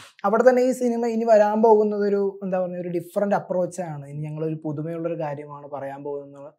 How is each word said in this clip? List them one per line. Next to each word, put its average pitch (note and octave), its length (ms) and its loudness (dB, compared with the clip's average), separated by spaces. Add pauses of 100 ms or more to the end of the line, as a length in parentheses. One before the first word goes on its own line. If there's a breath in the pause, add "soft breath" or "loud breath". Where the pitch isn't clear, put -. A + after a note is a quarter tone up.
(240 loud breath)
അവിടെ A3+ 240 4
തന്നെ B3 140 6
ഈ B3+ 100 2
സിനിമ A#3+ 340 -2
ഇനി A3+ 180 -2
വരാൻ G#3+ 380 4
പോകുന്നത് G#3 460 4
ഒരു, G3 340 -2
എന്താ F#3 180 -2
പറയുക, F3+ 200 -6
ഒരു F3 80 -6
ഡിഫറന്റ് G3 460 -2
അപ്രോച്ച് F3+ 480 -2
ആണ്. D3 240 -12
ഇനി C#3+ 120 -14
ഞങ്ങളൊരു D#3 460 -6
പുതുമയുള്ള D#3+ 440 -6
ഒരു E3 120 -6
കാര്യമാണ് D3 480 -10
പറയാൻ C#3 360 -10
പോകുന്നത് C#3+ 540 -12